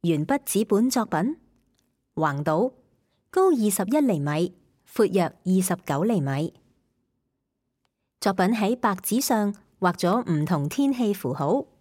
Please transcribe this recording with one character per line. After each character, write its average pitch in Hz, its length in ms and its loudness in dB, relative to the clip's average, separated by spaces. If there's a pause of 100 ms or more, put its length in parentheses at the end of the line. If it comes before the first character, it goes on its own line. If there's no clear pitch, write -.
鉛 160 240 0
筆 185 220 -2
紙 208 200 -2
本 214 220 2
作 247 160 -2
品， 202 320 -2 (760)
橫 147 280 -2
島， 165 300 0 (580)
高 370 200 2
二 226 180 2
十 202 140 -2
一 226 180 2
厘 233 180 2
米， 151 360 -2 (360)
闊 - 220 2
約 180 120 2 (200)
二 185 160 2
十 185 240 -2
九 143 200 0
厘 214 180 0
米。 139 320 -4 (1600)
作 202 140 0
品 190 140 2
喺 214 280 0
白 226 200 -2
紙 208 260 -2
上 208 340 0 (240)
畫 180 140 0
咗 180 400 -2
唔 151 140 -2
同 151 240 0
天 277 200 0
氣 240 220 -2
符 139 220 -6
號。 165 320 -2 (140)